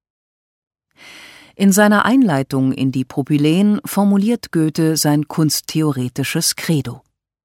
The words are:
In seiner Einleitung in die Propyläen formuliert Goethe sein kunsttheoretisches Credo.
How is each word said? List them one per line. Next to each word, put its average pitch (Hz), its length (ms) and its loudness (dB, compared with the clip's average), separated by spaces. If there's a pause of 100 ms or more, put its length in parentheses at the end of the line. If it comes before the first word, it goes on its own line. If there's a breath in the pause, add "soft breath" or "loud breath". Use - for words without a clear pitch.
(1600 loud breath)
In 202 160 4
seiner 208 340 4
Einleitung 139 680 2
in 131 180 -2
die 131 140 -4
Propyläen 156 800 0
formuliert 202 680 0
Goethe 160 460 0
sein 147 300 0
kunsttheoretisches 147 1300 -2
Credo. 131 460 -4 (440)